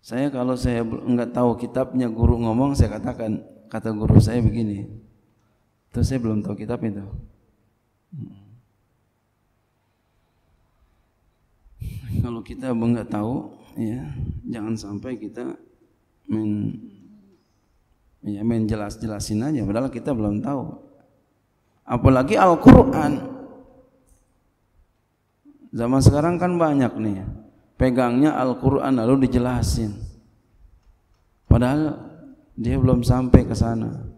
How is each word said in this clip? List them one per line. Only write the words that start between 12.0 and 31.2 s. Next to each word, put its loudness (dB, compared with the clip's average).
Kalau -4
kita -6
nggak 0
tahu, -4
ya, -6
jangan -6
sampai -10
kita -12
main, -2
ya, -6
main 0
jelas-jelasin -6
aja, -2
padahal -2
kita -6
belum -2
tahu. -8
Apalagi 4
Al-Quran. 6
Zaman 0
sekarang 4
kan 0
banyak 2
nih, -4
pegangnya 2
Al-Quran 0
lalu 2
dijelasin. -2